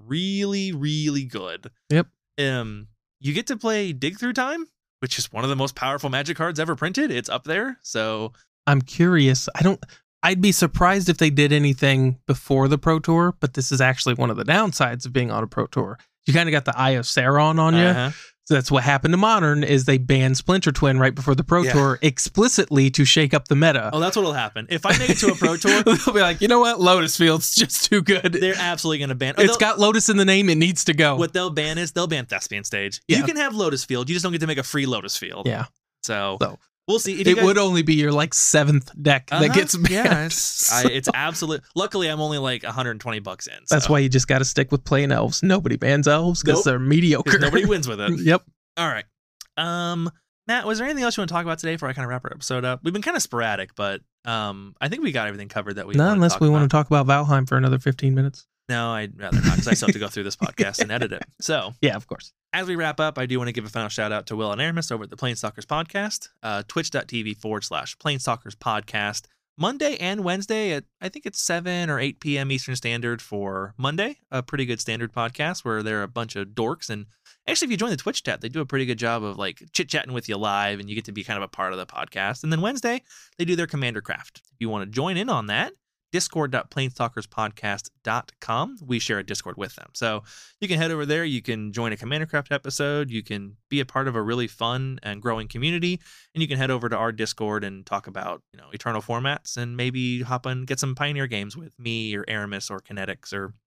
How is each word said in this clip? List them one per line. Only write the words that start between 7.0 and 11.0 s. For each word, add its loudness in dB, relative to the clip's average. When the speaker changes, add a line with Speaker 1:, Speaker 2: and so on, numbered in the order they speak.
Speaker 1:
It's -4
up -6
there, -4
so -4
Speaker 2:
I'm 4
curious. 4
I 2
don't, 2
I'd 4
be 6
surprised 4